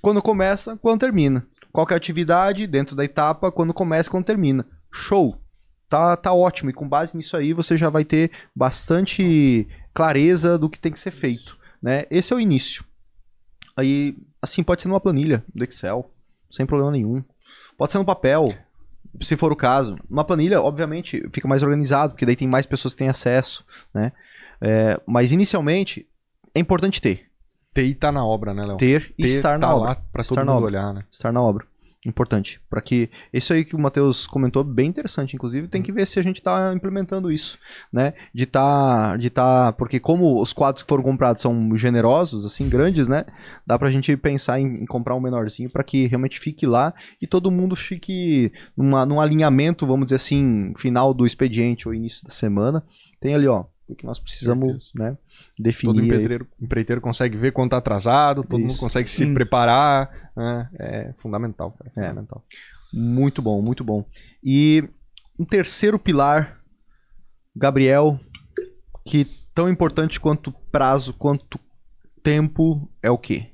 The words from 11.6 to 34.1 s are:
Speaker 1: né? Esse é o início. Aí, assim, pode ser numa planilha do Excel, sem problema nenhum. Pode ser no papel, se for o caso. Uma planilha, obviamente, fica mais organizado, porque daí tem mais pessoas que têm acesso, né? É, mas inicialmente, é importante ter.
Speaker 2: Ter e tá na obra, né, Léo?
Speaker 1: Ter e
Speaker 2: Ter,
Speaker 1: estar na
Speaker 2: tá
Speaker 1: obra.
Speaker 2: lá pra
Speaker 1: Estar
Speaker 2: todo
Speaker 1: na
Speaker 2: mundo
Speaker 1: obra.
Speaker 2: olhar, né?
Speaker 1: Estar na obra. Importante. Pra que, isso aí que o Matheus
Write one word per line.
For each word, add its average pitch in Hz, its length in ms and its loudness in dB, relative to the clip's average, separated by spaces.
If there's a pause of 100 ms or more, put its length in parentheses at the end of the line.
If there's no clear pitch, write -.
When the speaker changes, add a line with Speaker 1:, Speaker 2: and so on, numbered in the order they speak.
Speaker 1:
né? 131 300 -2
Esse 175 220 2
é 247 40 2
o 247 40 2
início. 175 440 2 (920)
Aí, 139 400 0 (260)
assim, - 200 -2
pode 175 200 0
ser 180 60 -4
numa 190 100 0
planilha 147 460 0 (100)
do 120 80 -6
Excel, 117 480 -8 (400)
sem 135 160 -4
problema 143 240 0
nenhum. 127 320 -2 (560)
Pode - 140 -2
ser 202 60 0
no 196 60 0
papel, 156 480 2 (680)
se - 160 -2
for 156 160 0
o 147 40 -2
caso. 127 400 0 (140)
Uma 147 140 -2
planilha, 170 360 2
obviamente, 151 640 -4 (100)
fica - 140 -6
mais 135 160 2
organizado, 143 520 0
porque 131 120 -2
daí 120 80 4
tem 131 140 -2
mais 131 180 0
pessoas - 280 -4
que - 40 -20
têm 131 100 0
acesso, 127 560 0 (300)
né? 107 160 -2 (500)
É, 110 460 2
mas 120 240 2
inicialmente, 180 800 0 (460)
é 147 40 2
importante 180 420 0
ter. 98 260 -2 (460)
Speaker 2:
Ter 131 120 0
e 135 100 0
tá 147 160 -2
na 139 140 -2
obra, 107 280 -2
né, 101 120 -6
Léo? 101 140 -8
Speaker 1:
Ter 131 400 2
e 160 40 -2
Speaker 2:
Ter, 127 60 2
Speaker 1:
estar 147 300 2
na 123 100 0
Speaker 2:
tá 127 80 4
Speaker 1:
obra. 110 140 0
Speaker 2:
lá 135 40 -2
pra - 280 -8
Speaker 1:
Estar 123 120 -2
Speaker 2:
todo 135 100 0
Speaker 1:
na 139 100 2
Speaker 2:
mundo 113 100 2
Speaker 1:
obra. 101 140 -2
Speaker 2:
olhar, 101 160 -6
né? 101 60 -10 (100)
Speaker 1:
Estar - 200 -6
na 123 120 2
obra. 107 240 0 (400)
Importante. 113 600 -4
Pra 131 140 -6
que, 120 260 0 (240)
isso 127 220 0
aí 160 100 2
que - 100 -10
o 160 40 -4
Matheus 143 480 2